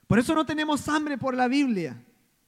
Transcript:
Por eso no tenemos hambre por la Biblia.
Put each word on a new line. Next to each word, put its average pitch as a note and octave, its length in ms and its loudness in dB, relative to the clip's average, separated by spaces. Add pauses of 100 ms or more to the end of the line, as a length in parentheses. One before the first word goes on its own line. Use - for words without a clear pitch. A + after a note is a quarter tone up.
Por G3+ 120 4
eso D#4 160 0
no D#4 100 2
tenemos D4+ 440 -2
hambre D4+ 280 -2
por C4 160 -4
la B3 140 2
Biblia. G#3 560 -2 (440)